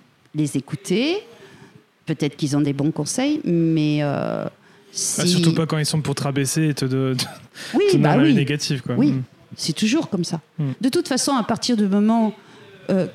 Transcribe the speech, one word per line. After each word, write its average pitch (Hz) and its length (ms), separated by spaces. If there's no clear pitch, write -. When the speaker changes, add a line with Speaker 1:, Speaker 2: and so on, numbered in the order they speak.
Speaker 1:
Les 151 240
écouter, 254 580
peut-être 147 320
qu'ils 143 200
ont 143 40
des 143 140
bons 143 160
conseils, 269 540
mais, 156 580
euh, 57 420
Speaker 2:
Ah, - 60
Speaker 1:
si - 360
Speaker 2:
surtout 170 260
pas 165 120
quand 156 120
ils 147 80
sont 156 160
pour 143 120
te - 80
rabaisser 143 460
et 143 60
te, - 100
de, 131 320
de 120 80
Speaker 1:
Oui, 370 120
Speaker 2:
te 392 60
donner - 120
Speaker 1:
bah 151 80
Speaker 2:
un 254 80
avis 311 80
Speaker 1:
oui. 277 60
Speaker 2:
négatif, 143 480
quoi. 123 140
Speaker 1:
Oui, 196 160
Speaker 2:
Hmm. 131 100
Speaker 1:
c'est - 160
toujours 220 360
comme 180 160
ça. 165 160
Speaker 2:
Hmm. 143 120
Speaker 1:
De 254 80
toute 330 200
façon, 262 260
à 240 80
partir 233 340
du 208 100
moment, 208 460
euh, 185 240